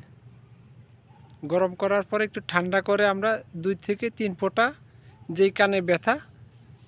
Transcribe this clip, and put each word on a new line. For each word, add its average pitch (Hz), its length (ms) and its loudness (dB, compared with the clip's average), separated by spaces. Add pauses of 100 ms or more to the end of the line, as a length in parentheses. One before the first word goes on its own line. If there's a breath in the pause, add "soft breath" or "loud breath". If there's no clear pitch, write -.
(1500)
গরম 180 300 0
করার 196 300 0
পরে 208 200 -2
একটু 208 220 -10
ঠান্ডা 180 340 0
করে 202 260 2
আমরা 196 240 0 (260)
দুই 185 260 -2
থেকে 208 260 -4
তিন 214 260 -4
ফোঁটা 196 300 0 (640 soft breath)
যেই 190 220 2
কানে 196 300 2
ব্যথা, 180 340 0 (720)